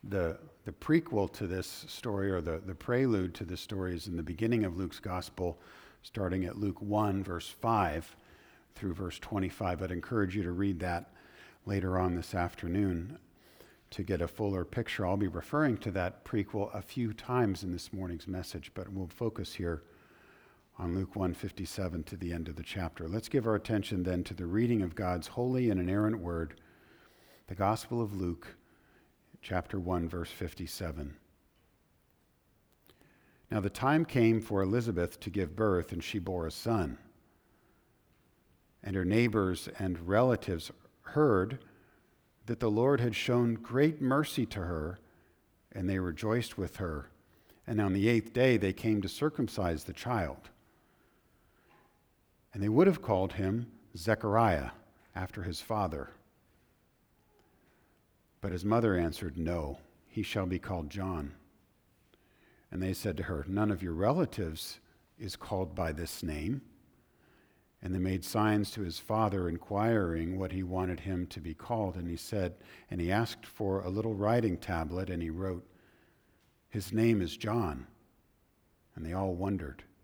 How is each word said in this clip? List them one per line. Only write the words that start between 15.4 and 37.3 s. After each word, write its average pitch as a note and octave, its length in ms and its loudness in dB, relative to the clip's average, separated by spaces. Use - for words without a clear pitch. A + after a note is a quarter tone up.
to G#2+ 120 -4
that F2+ 320 -2
prequel G2+ 500 -2
a G#2 80 -6
few A#2 300 -4
times A2 520 0
in F2+ 100 -4
this - 180 -8
morning's F2+ 360 -6
message, F2+ 480 -8
but G2 120 -8
we'll F#2+ 200 -6
focus A2 460 -4
here E2+ 300 -4
on F2 160 -2
Luke F#2 220 -2
one F#2 180 0
fifty-seven F2+ 680 -6
to F#2+ 140 -10
the F2 140 -6
end E2 160 -4
of E2 80 -8
the E2+ 60 -10
chapter. E2+ 460 -6
Let's G#2+ 220 -4
give A#2 180 2
our A2 80 4
attention G2+ 480 0
then F2+ 220 0
to F#2+ 100 -8
the F2 100 -6
reading A2 380 4
of E2+ 100 -2
God's F2+ 340 -2
holy B2+ 440 2
and F#2 100 4
inerrant G#2 380 2
word, E2+ 420 -4
the - 80 -8
Gospel G2 440 0
of G#2+ 160 -2
Luke, F2 400 -4
chapter F#2 380 -2
one, F2 280 0
verse E2 220 -4
fifty-seven. D2+ 880 -8
Now G#2+ 100 0
the G2 120 0
time D3+ 340 4
came A2+ 340 6
for G2 220 2
Elizabeth F#2+ 600 2
to G2 100 -6
give F2+ 240 -2
birth, G2+ 380 2
and - 100 -4
she - 160 -4
bore F2+ 260 -2
a D#2+ 60 -4
son. - 480 -2